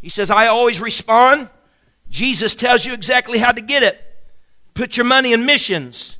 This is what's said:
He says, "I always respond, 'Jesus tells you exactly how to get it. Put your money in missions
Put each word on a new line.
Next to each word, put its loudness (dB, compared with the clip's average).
He -16
says, -2
"I 4
always 2
respond, 2
'Jesus -2
tells 0
you -6
exactly -2
how 2
to -4
get -2
it. -2
Put -6
your 0
money 2
in 0
missions -2